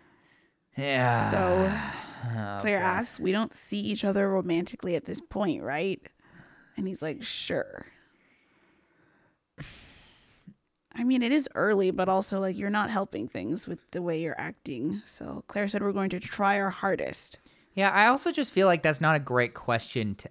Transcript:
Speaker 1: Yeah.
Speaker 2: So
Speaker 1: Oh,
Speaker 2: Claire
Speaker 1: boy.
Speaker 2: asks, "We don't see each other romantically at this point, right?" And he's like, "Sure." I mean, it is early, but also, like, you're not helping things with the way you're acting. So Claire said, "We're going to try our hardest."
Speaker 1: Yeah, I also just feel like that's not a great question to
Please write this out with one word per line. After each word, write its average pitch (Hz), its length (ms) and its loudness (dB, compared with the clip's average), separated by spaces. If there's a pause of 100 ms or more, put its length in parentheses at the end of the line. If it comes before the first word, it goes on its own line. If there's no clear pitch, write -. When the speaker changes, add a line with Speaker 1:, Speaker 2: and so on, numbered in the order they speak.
(760)
Speaker 1:
Yeah. 127 540 2
Speaker 2:
So 190 420 4 (540)
Speaker 1:
Oh, 107 340 -4
Speaker 2:
Claire 202 200 0
Speaker 1:
boy. 185 40 0
Speaker 2:
asks, 190 360 0
"We 185 120 0
don't 214 200 0
see - 280 -8
each 214 240 -4
other 196 260 2
romantically 180 680 0
at 143 80 -4
this - 160 -8
point, 170 420 -4
right?" 151 380 -4 (760)
And - 120 -4
he's 185 140 -8
like, 156 200 -6
"Sure." - 640 -4 (3000)
I 233 60 0
mean, 254 180 4
it 233 80 2
is 285 240 2
early, 196 360 4
but 185 180 0
also, 196 320 0
like, 190 160 -2
you're 202 140 -4
not 208 200 0
helping 196 380 -4
things 113 380 -6
with 175 120 -8 (120)
the 180 100 -6
way 165 220 -2
you're 160 180 -4
acting. 147 640 -6
So - 420 -12
Claire 202 220 -2
said, 202 140 -2
"We're 202 100 0
going 196 180 -2
to 180 100 -4
try 202 380 0
our 196 120 0
hardest." - 680 -4 (360)
Speaker 1:
Yeah, 196 160 4
I 202 160 6
also 277 260 4
just 285 200 -2
feel 190 140 6
like 175 160 6
that's 151 200 2
not 156 140 6
a 147 40 0
great 123 320 2
question 113 640 -2
to - 140 -16